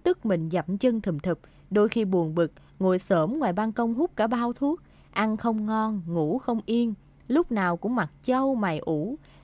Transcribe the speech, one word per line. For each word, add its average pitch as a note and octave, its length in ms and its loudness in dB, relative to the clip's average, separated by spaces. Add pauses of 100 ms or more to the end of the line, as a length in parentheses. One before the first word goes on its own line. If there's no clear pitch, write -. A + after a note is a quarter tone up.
tức F4+ 240 0
mình E3+ 240 0
dậm F3+ 280 -2
chân A#3 220 2
thùm E3 180 -2
thụp, E3+ 200 -2 (320)
đôi G#3 180 4
khi A3 160 0
buồn F3 300 0
bực, E3 180 2 (260)
ngồi F#3 200 2
xổm F#3 400 2
ngoài A#3 140 0
ban G#3+ 200 -2
công A#3 220 0
hút D4+ 220 0
cả G#3+ 100 2
bao A#3+ 260 -2
thuốc, C#4+ 280 -2 (300)
ăn A3 260 -2
không A3 300 -2
ngon, A3 400 -2
ngủ E3+ 320 0
không A#3 280 -2
yên, A#3 280 0 (340)
lúc D4 240 0
nào F3+ 240 0
cũng A3 180 -4
mặt F#3 160 -2 (140)
trâu C4 300 2
mày F#3+ 240 0
ủ, E3 380 -2 (280)